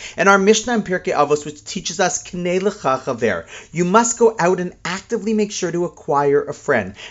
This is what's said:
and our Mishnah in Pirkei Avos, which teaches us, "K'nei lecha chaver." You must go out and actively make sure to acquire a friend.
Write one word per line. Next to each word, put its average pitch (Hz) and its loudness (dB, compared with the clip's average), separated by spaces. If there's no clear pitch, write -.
and 185 2
our 196 8
Mishnah 214 2
in 208 0
Pirkei 180 -2
Avos, 147 2
which 147 -14
teaches 180 -8
us, 180 0
"K'nei 180 -4
lecha 156 0
chaver." 113 -2
You 170 0
must 220 2
go - 4
out 180 2
and 180 -6
actively 190 -4
make 208 0
sure 175 -4
to 175 -2
acquire 143 0
a 143 -8
friend. 107 -2